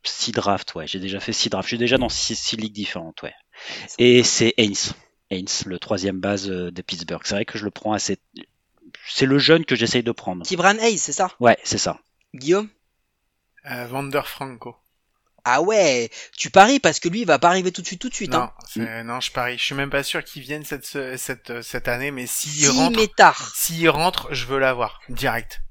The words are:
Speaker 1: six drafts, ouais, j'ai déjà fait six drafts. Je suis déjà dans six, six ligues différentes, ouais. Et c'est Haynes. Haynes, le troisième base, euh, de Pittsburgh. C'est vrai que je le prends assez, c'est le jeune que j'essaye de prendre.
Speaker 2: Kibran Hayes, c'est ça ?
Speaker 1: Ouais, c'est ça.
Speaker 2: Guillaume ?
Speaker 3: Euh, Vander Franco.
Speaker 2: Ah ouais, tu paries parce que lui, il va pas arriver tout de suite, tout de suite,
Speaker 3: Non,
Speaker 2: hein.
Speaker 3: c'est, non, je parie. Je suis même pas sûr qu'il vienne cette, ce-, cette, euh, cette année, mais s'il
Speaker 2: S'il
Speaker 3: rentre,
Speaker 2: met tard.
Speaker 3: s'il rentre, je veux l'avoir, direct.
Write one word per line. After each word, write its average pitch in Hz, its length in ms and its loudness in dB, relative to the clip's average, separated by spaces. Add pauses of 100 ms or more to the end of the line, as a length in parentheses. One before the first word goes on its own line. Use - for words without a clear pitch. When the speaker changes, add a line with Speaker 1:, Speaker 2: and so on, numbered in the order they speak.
Speaker 1:
six - 280 -6
drafts, 101 440 -2
ouais, 80 100 -10
j'ai 95 140 -8
déjà 95 200 -8
fait 110 140 -6
six - 160 -2
drafts. 95 160 -2
Je - 40 -8
suis 120 100 -4
déjà 120 180 4
dans 123 120 2
six, - 260 -2
six - 220 -6
ligues 107 160 -6
différentes, 90 500 -10
ouais. 117 100 -10 (640)
Et 123 260 8
c'est 113 340 2
Haynes. 104 180 2 (560)
Haynes, 92 160 -6 (180)
le 92 140 -8
troisième 95 400 -2
base, 98 320 -2
euh, 90 200 -4
de 87 120 -12
Pittsburgh. 85 420 -10
C'est - 80 -4
vrai 101 120 -2
que - 120 -10
je 104 80 -8
le 101 60 -4
prends - 220 -4
assez, 101 260 -2 (880)
c'est - 180 0
le 139 140 4
jeune 160 260 4
que 131 100 0
j'essaye 117 280 2
de 117 80 -2
prendre. 90 340 -8
Speaker 2:
Kibran 185 320 2
Hayes, 220 220 0
c'est - 140 -4
ça ? 185 260 -2
Speaker 1:
Ouais, 120 240 6
c'est 110 160 -2
ça. - 180 -2 (380)
Speaker 2:
Guillaume ? 185 340 0 (1000)
Speaker 3:
Euh, 123 160 -8
Vander 139 380 -2
Franco. 127 500 -12 (680)
Speaker 2:
Ah 127 160 4
ouais, 165 480 4 (280)
tu - 120 -6
paries 220 300 10
parce 160 220 2
que 170 80 0
lui, 208 120 -2
il 226 40 -2
va 156 120 6
pas 170 120 6
arriver 180 240 2
tout 185 80 -10
de 175 60 -10
suite, 180 120 -10
tout - 80 -8
de 240 60 -8
suite, 170 180 -6
Speaker 3:
Non, 160 120 2
Speaker 2:
hein. - 100 -10 (120)
Speaker 3:
c'est, 113 380 -8
non, 120 160 -6
je - 100 -6
parie. 123 280 -4
Je - 60 -4
suis 143 120 -4
même 139 140 -4
pas 139 120 0
sûr - 220 -4
qu'il - 180 -16
vienne 147 220 -10
cette, 143 220 -10
ce-, 131 320 -8
cette, - 320 -10
euh, 120 120 -8
cette - 280 -6
année, 127 220 -4
mais 123 160 -8
s'il - 240 -6
Speaker 2:
S'il 147 180 2
Speaker 3:
rentre, 240 280 2
Speaker 2:
met 220 100 2
tard. - 460 4
Speaker 3:
s'il 165 360 2
rentre, 160 440 0
je 123 120 -4
veux 135 140 -2
l'avoir, 123 500 0
direct. 117 500 -4 (120)